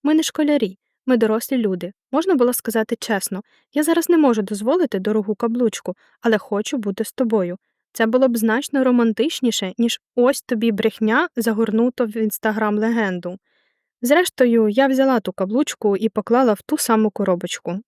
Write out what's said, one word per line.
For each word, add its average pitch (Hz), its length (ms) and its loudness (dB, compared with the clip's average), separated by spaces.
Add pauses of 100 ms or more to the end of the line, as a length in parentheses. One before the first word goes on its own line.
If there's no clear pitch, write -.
Ми 294 100 2
не 320 100 4
школярі, 285 540 0 (280)
ми 254 120 2
дорослі 226 400 0
люди. 190 360 -4 (180)
Можна 339 240 2
було 247 180 2
сказати 226 460 -2
чесно: 190 420 -4 (320)
«Я 302 100 0
зараз 330 260 0
не 349 80 6
можу 247 240 4
дозволити 214 580 -2
дорогу 208 360 -2
каблучку, 226 600 -2 (260)
але 220 160 2
хочу 208 400 -4
бути 208 280 -4
з - 60 -14
тобою». 208 460 -2 (360)
Це 226 120 0
було 254 220 2
б 240 100 0
значно 233 460 0
романтичніше, 233 920 0
ніж 233 220 0 (160)
«ось 247 260 2
тобі 233 300 0
брехня, 220 640 0
загорнуто 226 720 0
в 214 40 -6
Instagram-легенду». 208 1300 -2 (640)
Зрештою, 240 680 2
я 262 180 2
взяла 262 320 2
ту 190 120 -6
каблучку 202 680 -2
і 208 120 -2
поклала 233 440 2
в 202 80 -4
ту - 160 -4
саму 220 340 0
коробочку. 185 760 -4